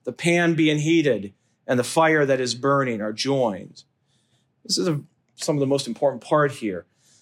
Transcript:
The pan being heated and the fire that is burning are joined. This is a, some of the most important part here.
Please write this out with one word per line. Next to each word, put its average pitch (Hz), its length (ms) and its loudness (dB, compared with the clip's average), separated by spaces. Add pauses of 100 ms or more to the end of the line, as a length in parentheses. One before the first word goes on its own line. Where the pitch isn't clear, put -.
The 123 100 -8
pan 170 400 2
being 156 240 2
heated 147 560 0 (320)
and 127 140 0
the 120 40 0
fire 160 400 2
that 135 160 2
is 123 140 -2
burning 127 480 0
are 107 100 -4
joined. 110 760 -4 (760)
This - 140 -4
is 185 100 -2
a, 151 140 -2 (320)
some - 220 -4
of 143 60 -2
the 135 40 2
most 135 220 0
important 123 340 -2
part 147 300 2
here. 98 340 -8 (360)